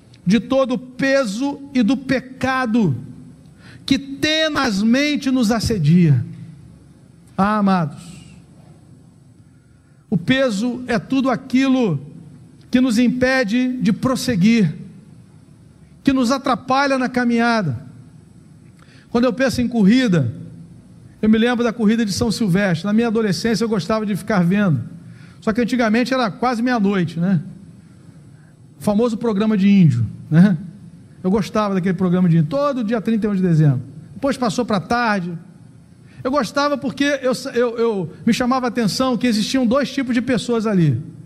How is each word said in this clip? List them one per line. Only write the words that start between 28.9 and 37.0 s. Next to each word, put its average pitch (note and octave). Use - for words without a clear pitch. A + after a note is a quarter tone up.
programa A3
de F#3+
índio, D3+
né? F3
Eu F#3
gostava G#3
daquele F#3
programa F3+
de E3
índio, D#3
todo C#4
dia G#3+
trinta A3+
e G#3+
um G3+
de F#3
dezembro. D3+
Depois C4+
passou B3
pra G#3
tarde. G3+
Eu C4
gostava C#4+
porque C#4